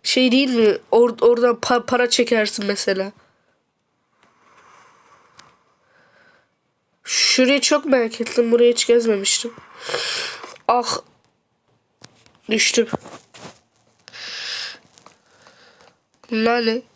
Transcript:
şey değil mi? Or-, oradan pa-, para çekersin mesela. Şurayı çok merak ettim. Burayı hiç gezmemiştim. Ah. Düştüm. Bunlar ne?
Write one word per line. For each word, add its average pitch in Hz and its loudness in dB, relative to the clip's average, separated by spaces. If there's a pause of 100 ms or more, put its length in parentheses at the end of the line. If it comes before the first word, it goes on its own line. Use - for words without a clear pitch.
şey 254 2
değil 269 2
mi? 226 4 (140)
Or-, 233 2
oradan 240 4
pa-, 240 -2
para 247 0
çekersin 220 0
mesela. 196 -4 (4000)
Şurayı 262 2
çok 294 0
merak 240 0
ettim. 233 0
Burayı 240 4
hiç - -2
gezmemiştim. 226 0 (1120)
Ah. 233 0 (1500)
Düştüm. 220 0 (3500)
Bunlar 233 0
ne? 226 -2 (140)